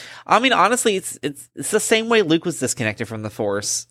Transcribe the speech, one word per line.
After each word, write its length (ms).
I 140
mean, 120
honestly, 440
it's, 260
it's, 320
it's 160
the 100
same 280
way 140
Luke 220
was 140
disconnected 500
from 140
the 80
Force 600